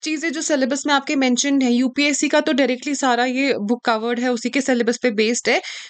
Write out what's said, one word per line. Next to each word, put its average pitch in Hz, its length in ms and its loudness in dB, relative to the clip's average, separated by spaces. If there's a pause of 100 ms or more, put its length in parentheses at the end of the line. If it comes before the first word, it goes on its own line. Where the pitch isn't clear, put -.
चीज़ें 311 300 -4
जो 311 100 -6
सिलेबस 269 440 0
में 285 80 2
आपके 277 220 -2
मेंशन्ड 262 460 2
हैं, 247 80 4
यूपीएससी 277 580 2
का 302 120 4
तो 311 120 0
डायरेक्टली 262 420 0
सारा 247 300 0
ये 262 300 0
बुक 220 300 -2
कवर्ड 233 360 0
है, 254 120 0
उसी 233 180 -4
के 277 100 0
सिलेबस 240 420 0
पे 247 80 2
बेस्ड 220 380 0
है। 285 140 2 (280)